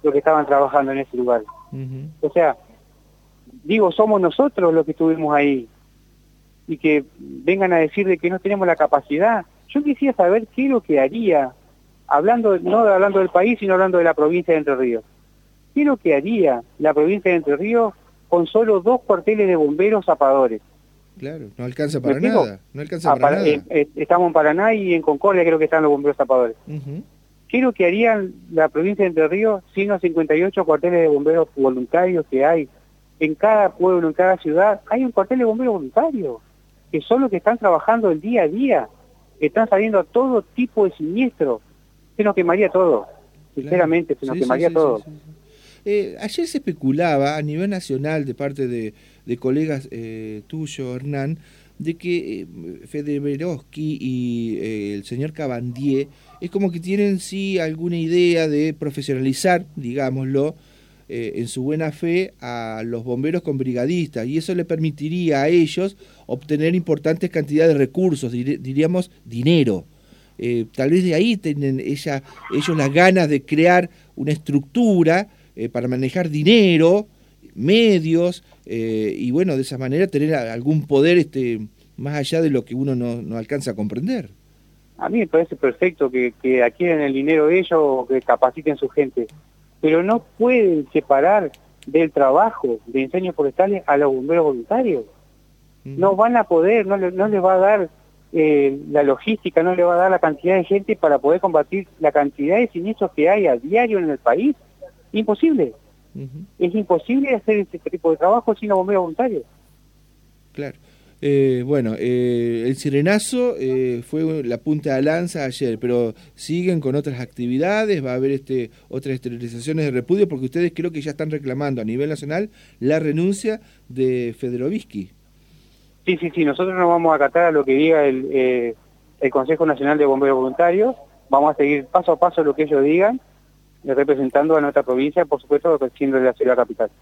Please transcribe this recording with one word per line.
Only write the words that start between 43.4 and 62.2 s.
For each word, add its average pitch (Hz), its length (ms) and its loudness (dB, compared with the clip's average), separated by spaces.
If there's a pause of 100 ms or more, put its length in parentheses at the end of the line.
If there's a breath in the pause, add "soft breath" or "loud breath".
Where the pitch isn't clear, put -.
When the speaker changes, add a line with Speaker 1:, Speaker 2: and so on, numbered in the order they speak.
Speaker 1:
sinceramente, 160 640 0
se 135 80 -10
nos 131 80 -6
Speaker 2:
Sí, 175 60 -4
sí, 131 40 0
Speaker 1:
quemaría 131 240 0
Speaker 2:
sí, 170 60 -2
Speaker 1:
todo. 143 240 2
Speaker 2:
sí, 104 80 -12
sí, - 40 -18 (140)
sí. - 80 -20 (560 soft breath)
Eh, 202 320 -4
ayer 269 280 -6
se 294 100 -6
especulaba 151 800 0
a 151 60 -4
nivel 160 280 -4
nacional 151 540 -4
de 135 100 -8
parte 139 320 -6
de, 113 260 -6 (320 soft breath)
de 117 120 -4
colegas, 139 560 -4
eh, 110 560 -12
tuyo, 143 480 -10
Hernán, 143 420 -6 (400 soft breath)
de 160 160 -6
que, 170 460 -6
eh, - 60 -14 (400)
Federerovsky 147 1120 -6
y, 120 580 -4
eh, 104 360 -6
el 101 100 -10
señor 139 280 -8
Cabandier 135 760 -4 (320 soft breath)
es 175 100 -10
como 196 220 -2
que 170 80 -8
tienen, 196 400 0
sí, 196 380 -4
alguna 165 400 -4
idea 165 500 2
de 151 260 0
profesionalizar, 143 880 -2 (120)
digámoslo, 135 800 -4 (520 soft breath)
eh, 117 280 -8
en 117 100 -6
su 127 160 -8
buena 156 300 -4
fe 170 480 -2